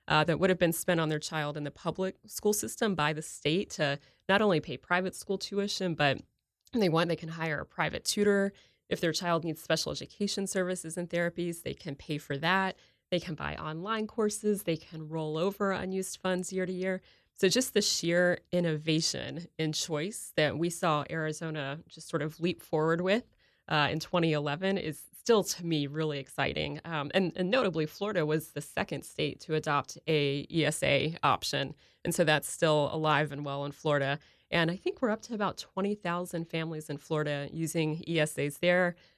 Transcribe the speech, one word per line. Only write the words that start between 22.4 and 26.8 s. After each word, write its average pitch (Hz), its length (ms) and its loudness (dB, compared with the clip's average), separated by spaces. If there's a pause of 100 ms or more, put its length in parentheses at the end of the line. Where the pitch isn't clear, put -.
forward 165 400 2
with, 196 220 2 (440)
uh, 151 220 2
in 156 100 -2
twenty 165 340 2
eleven 151 440 0
is - 240 -6 (180)
still, 220 240 4
to - 220 -6
me, 156 220 2
really 151 320 -2
exciting. 143 640 -2